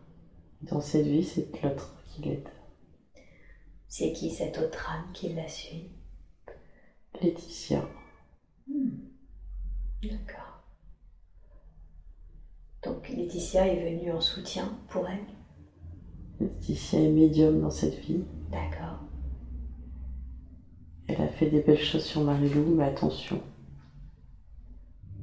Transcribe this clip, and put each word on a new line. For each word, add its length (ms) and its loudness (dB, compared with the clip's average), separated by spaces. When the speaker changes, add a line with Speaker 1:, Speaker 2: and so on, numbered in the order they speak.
Speaker 1:
Dans 200 -2
cette 260 4
vie, 160 4
c'est 260 -2
l'autre 420 -2
qui 160 -14
l'aide. 260 -4
Speaker 2:
C'est 260 -2
qui 180 -4
cette 260 -4
autre 340 -2
âme 220 -8
qui 200 -6
la 140 -6
suit ? 440 -12
Speaker 1:
Laetitia. 680 0
Speaker 2:
Hmm. 300 -2
D'accord. 600 -8
Donc 260 -6
Laetitia 580 2
est 280 2
venue 160 -2
en 100 0
soutien 560 -4
pour 180 0
elle ? 180 -4
Speaker 1:
Laetitia 600 0
est 100 8
médium 500 8
dans 80 2
cette 260 0
vie. 300 -2
Speaker 2:
D'accord. 480 -4
Speaker 1:
Elle 140 2
a 60 2
fait 220 2
des 120 6
belles 200 8
choses 220 2
sur 200 0
Marilou, 520 6
mais 100 6
attention. 560 0